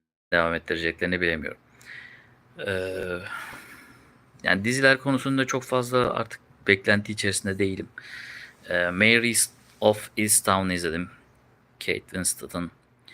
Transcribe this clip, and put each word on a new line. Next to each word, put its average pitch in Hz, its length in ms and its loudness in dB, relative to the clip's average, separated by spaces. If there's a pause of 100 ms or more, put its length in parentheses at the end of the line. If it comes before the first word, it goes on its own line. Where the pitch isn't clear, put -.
(340)
devam 85 200 2
ettireceklerini 82 680 -4
bilemiyorum. 82 380 -4 (1080)
Ee, 92 520 -4 (1200)
yani 92 200 2
diziler 135 340 4
konusunda 135 480 0
çok 127 180 -4
fazla 123 500 2
artık - 260 -6 (280)
beklenti 101 440 2
içerisinde 101 480 -2
değilim. 95 300 -2 (800)
Ee, 87 200 2
Mary 113 440 4 (480)
of 107 360 4
Easttown 98 520 2
izledim. 87 400 -2 (720)
Kate - 200 -4
Winslet'ın, 87 720 -6 (420)